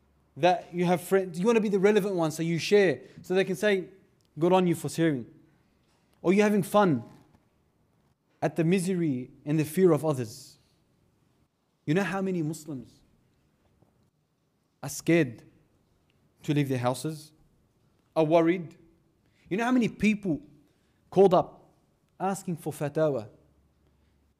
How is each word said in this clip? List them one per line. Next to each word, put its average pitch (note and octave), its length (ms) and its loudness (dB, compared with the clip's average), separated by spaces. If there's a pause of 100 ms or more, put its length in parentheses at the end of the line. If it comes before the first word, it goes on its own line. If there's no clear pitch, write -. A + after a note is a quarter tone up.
(360)
that E3+ 380 0
you F3 100 -2
have F3 160 2
friends? F#3 400 -2
You F3+ 60 -2
want A#3 100 4
to A3 60 2
be G#3+ 80 -2
the G3 100 0
relevant G3+ 360 2
one, E3 160 0
so E3 120 -6
you E3 160 -2
share, F#3 400 2 (220)
so - 120 -6
they F#3+ 120 2
can F#3 100 -4
say, G3 300 0 (520)
"Good E3 140 2
on F#3 160 4
you E3 80 2
for D3+ 140 -8
sharing." D3+ 360 -2 (960)
Or F3 120 2
you're G#3 100 4
having G#3 200 2
fun F3+ 400 2 (1400)
at D#3+ 160 -4
the E3 80 2
misery E3+ 640 -2 (160)
and D3 120 -2
the D#3 60 0
fear F3 300 4
of C#3+ 100 0
others. B2 540 -6 (1300)
You D3 80 -2
know G3 100 0
how F#3+ 180 -6
many F#3 200 -4
Muslims D3 500 -10 (1900)
are C#3 80 -10
scared D3+ 540 0 (1000)
to D3+ 100 -2
leave C#3+ 160 0
their C3 80 -2
houses, B2+ 560 -6 (800)
are D#3+ 80 2
worried? E3 520 2 (720)
You F3+ 80 -4
know A#3 80 -2
how B3 80 0
many A#3 160 2
people G3+ 500 -2 (680)
called F#3 240 4
up - 320 0 (520)
asking F#3 380 -8
for D3+ 160 -10
fatawa, C#3+ 560 -4 (1120)